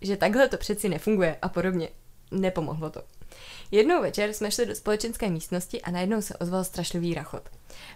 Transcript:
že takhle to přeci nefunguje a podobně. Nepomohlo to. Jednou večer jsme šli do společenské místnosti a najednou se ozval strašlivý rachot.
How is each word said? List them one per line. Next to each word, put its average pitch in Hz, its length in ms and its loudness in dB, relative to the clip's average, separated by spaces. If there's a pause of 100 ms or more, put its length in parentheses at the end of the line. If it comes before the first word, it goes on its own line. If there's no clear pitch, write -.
že 190 160 -2
takhle 233 300 6
to 185 100 0
přeci 202 320 -2
nefunguje 175 520 2
a 180 80 -2
podobně. 175 400 0 (420)
Nepomohlo 160 580 0
to. - 120 -12 (680)
Jednou 269 300 8
večer 208 320 0
jsme 208 180 -2
šli 240 140 2
do 208 100 -2
společenské 214 540 0
místnosti 175 520 -4
a 175 100 -6
najednou 190 300 0
se - 160 -6
ozval 175 260 0
strašlivý 175 500 -2
rachot. - 360 -8 (460)